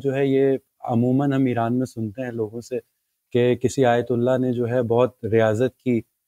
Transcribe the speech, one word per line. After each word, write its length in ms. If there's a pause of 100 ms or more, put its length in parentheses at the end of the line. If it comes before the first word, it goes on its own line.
جو 120
ہے، 100
یہ 320 (220)
عموماً 540
ہم 120
ایران 320
میں 80
سنتے 360
ہیں 100
لوگوں 300
سے 140 (560)
کہ 240
کسی 300
آیت 260
اللہ 260
نے 160
جو 160
ہے 120
بہت 500
ریاضت 460
کی 200 (300)